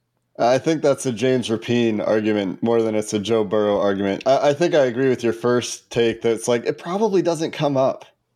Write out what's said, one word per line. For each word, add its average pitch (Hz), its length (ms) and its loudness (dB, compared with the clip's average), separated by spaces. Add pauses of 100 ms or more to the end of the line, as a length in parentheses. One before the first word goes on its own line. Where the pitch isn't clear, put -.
(380)
I 123 200 4
think 156 240 0
that's 139 240 0
a 131 60 -2
James 123 360 0
Rapien 113 580 0
argument 104 560 0
more 117 180 2
than 110 140 0
it's 107 180 -2
a 107 60 -2
Joe 110 240 0
Burrow 104 380 0
argument. 98 460 -2
I, 135 240 2
I 143 40 0
think 165 200 0
I 147 100 4
agree 127 240 0
with 120 160 0
your 113 80 2
first 120 580 -2
take 117 320 0
that 117 100 2
it's 107 140 -4
like, 120 200 0
it 147 120 -4
probably 196 420 -2
doesn't 160 300 -2
come 143 260 -2
up 131 280 0 (320)